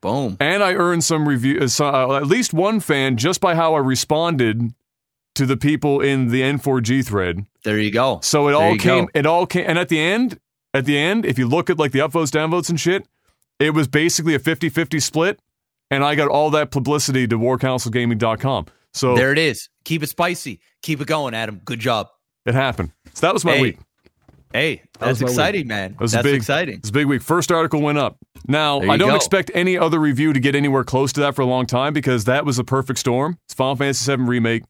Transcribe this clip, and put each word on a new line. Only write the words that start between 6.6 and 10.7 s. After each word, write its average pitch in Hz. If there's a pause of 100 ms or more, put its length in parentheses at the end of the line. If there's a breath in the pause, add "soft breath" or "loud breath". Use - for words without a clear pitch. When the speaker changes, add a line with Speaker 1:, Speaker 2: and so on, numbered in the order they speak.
Speaker 2:
G 123
thread. 98 (200)
Speaker 1:
There 107
you 107
go. 117
Speaker 2:
So 143
it 143
Speaker 1:
There 151
Speaker 2:
all 165
Speaker 1:
you 110
Speaker 2:
came, -
Speaker 1:
go. -
Speaker 2:
it 147
all 170
came, 175
and 165
at 180
the 160
end, 208 (340)